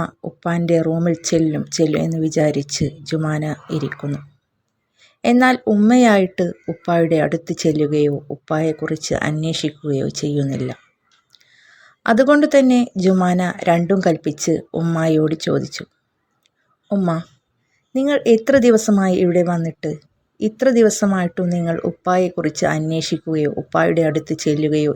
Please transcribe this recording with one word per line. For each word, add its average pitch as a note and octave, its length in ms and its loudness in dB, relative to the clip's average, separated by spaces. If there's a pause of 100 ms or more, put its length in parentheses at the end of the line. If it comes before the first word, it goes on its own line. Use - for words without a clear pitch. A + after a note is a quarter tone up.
(240)
ഉപ്പാൻ്റെ E3+ 580 -2
റൂമിൽ E3 420 -2
ചെല്ലും D#3 460 0
ചെല്ലും D#3+ 320 0
എന്ന് E3 160 -4
വിചാരിച്ച് D3+ 680 -2 (160)
ജുമാന D3+ 420 -4 (260)
ഇരിക്കുന്നു. C#3+ 500 -6 (1040)
എന്നാൽ B3 300 4 (120)
ഉമ്മയായിട്ട് G#3 760 4 (240)
ഉപ്പായുടെ E3 520 0
അടുത്ത് D#3 320 -4
ചെല്ലുകയോ D3+ 640 0 (140)
ഉപ്പായെക്കുറിച്ച് D#3 840 -4
അന്വേഷിക്കുകയോ D3+ 960 -4
ചെയ്യുന്നില്ല. C#3 600 -4 (1400)
അതുകൊണ്ട് C4+ 400 4
തന്നെ C4 340 4 (160)
ജുമാന F#3 460 2 (200)
രണ്ടും F3 380 2
കൽപ്പിച്ച് D#3+ 540 -2 (200)
ഉമ്മായോട് D#3+ 600 0
ചോദിച്ചു, C#3+ 500 -6 (1080)
"ഉമ്മ, F#3+ 200 0 (840)
നിങ്ങൾ C#4 220 0 (100)
എത്ര A3+ 320 4
ദിവസമായി G#3+ 580 4
ഇവിടെ F3+ 260 2
വന്നിട്ട്? E3 500 -4 (480)
ഇത്ര G#3+ 300 -2
ദിവസമായിട്ടും G3+ 800 0
നിങ്ങൾ E3+ 320 -2
ഉപ്പായെക്കുറിച്ച് F3 840 -2
അന്വേഷിക്കുകയോ D#3 840 -2
ഉപ്പായുടെ E3 520 -2
അടുത്ത് D#3 300 -2
ചെല്ലുകയോ D3+ 600 -2